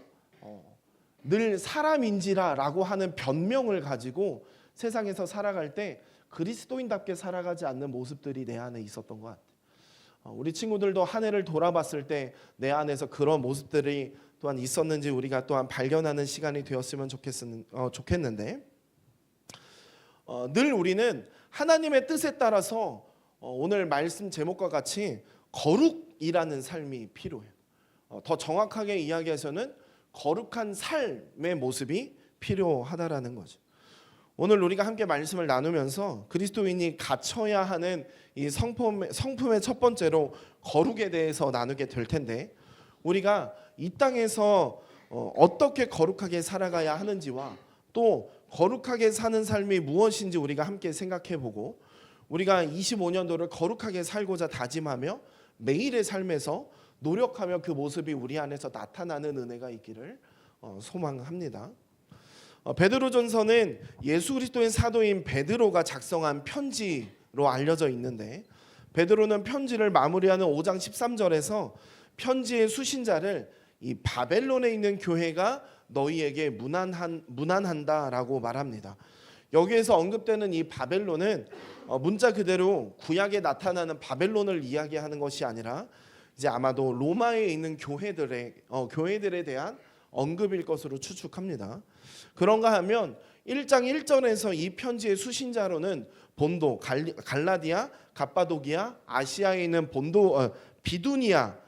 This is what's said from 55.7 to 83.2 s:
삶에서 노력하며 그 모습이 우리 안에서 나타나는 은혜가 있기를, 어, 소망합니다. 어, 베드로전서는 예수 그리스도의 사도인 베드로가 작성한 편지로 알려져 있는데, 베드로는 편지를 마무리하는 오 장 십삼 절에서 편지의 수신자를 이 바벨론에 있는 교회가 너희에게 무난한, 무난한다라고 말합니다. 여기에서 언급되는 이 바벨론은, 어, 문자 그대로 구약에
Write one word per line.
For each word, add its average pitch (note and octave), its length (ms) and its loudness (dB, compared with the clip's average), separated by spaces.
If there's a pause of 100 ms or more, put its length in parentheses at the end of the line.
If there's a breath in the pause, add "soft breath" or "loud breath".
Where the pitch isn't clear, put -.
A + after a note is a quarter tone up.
삶에서 F#3+ 640 -4 (300 loud breath)
노력하며 F3+ 640 -2
그 E3+ 100 -8
모습이 D3 440 -4
우리 C3 240 -6
안에서 C#3+ 320 -8
나타나는 D3 680 -8
은혜가 A#2+ 320 -10
있기를, A#2 480 -16 (420 soft breath)
어, G2+ 220 -16
소망합니다. C#3+ 880 -8 (920 loud breath)
어, C#3+ 80 -4
베드로전서는 A3+ 1080 4 (220 loud breath)
예수 E3 320 2
그리스도의 B3 360 2
사도인 A3 520 4
베드로가 E3+ 600 2
작성한 D3 580 -2
편지로 E3+ 1080 -2
알려져 D3 420 2
있는데, A#2+ 540 -8 (500 loud breath)
베드로는 G#3 500 4
편지를 A#3+ 460 0
마무리하는 F#3 560 6
오 D3 160 2
장 F#3 160 0
십삼 A#3+ 400 -4
절에서 F3 560 2 (420 loud breath)
편지의 B3 520 2
수신자를 G#3 840 0 (300 loud breath)
이 B2 220 -6
바벨론에 A#3 720 2
있는 G3+ 260 0
교회가 F3 640 0 (260 loud breath)
너희에게 D3 600 0
무난한, E3 800 -4
무난한다라고 D3 1120 0
말합니다. A#2 560 -6 (560 loud breath)
여기에서 G3+ 440 6
언급되는 G#3 580 0
이 E3 100 0
바벨론은, E3+ 800 -2 (400 loud breath)
어, C3 120 -2
문자 G#3 340 4
그대로 F#3 680 0
구약에 G3 400 0